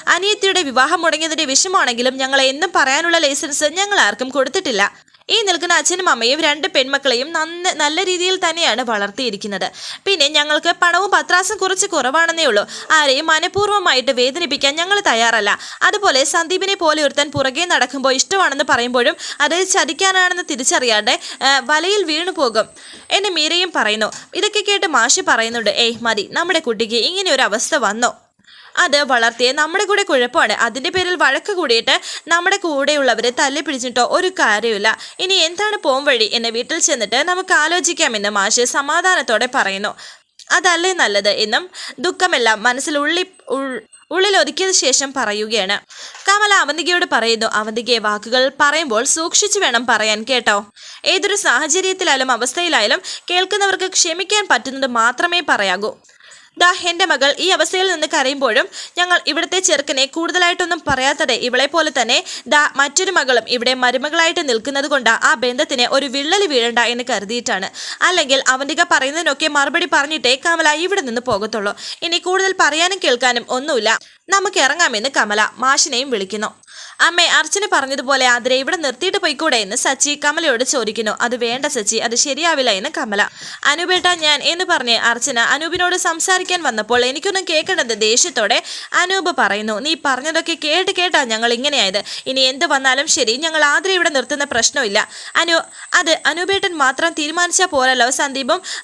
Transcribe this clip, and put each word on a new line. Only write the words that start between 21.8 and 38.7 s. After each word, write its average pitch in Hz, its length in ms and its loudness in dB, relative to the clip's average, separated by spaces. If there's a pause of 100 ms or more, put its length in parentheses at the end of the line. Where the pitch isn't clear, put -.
വീണു 320 280 -2
പോകും" 233 380 0 (420)
എന്ന് 403 180 0
മീരയും 339 460 0
പറയുന്നു. 214 360 0 (240)
ഇതൊക്കെ 403 320 -2
കേട്ട് 403 180 0
മാഷി 262 360 2
പറയുന്നുണ്ട്, 233 480 0
"ഏയ് 233 320 2
മതി, 220 300 -2
നമ്മുടെ 330 280 0
കുട്ടിക്ക് 226 360 -4
ഇങ്ങനെ 339 360 0
ഒരു 269 100 2
അവസ്ഥ 226 340 0
വന്നോ? 226 400 0 (600)
അത് 294 260 2
വളർത്തിയ 240 480 2
നമ്മുടെ 311 320 0
കൂടെ 403 200 0
കുഴപ്പമാണ്. 254 500 2
അതിൻ്റെ 254 360 -2
പേരിൽ 359 260 -2
വഴക്ക് 302 380 0
കൂടിയിട്ട് 285 480 0 (260)
നമ്മുടെ 349 300 2
കൂടെയുള്ളവരെ 277 720 0 (100)
തല്ലി 285 220 0
പിടിച്ചിട്ടോ 254 420 -2
ഒരു 349 240 2
കാര്യമില്ല. 220 720 2 (220)
ഇനി 370 140 -2
എന്താണ് 381 440 0
പോം 285 280 0
വഴി 240 280 2
എന്ന് 233 160 -2
വീട്ടിൽ 247 300 -4
ചെന്നിട്ട് 240 360 0
നമുക്ക് 359 380 0
ആലോചിക്കാമെന്ന്" 302 760 0
മാഷ് 214 360 0
സമാധാനത്തോടെ 285 880 0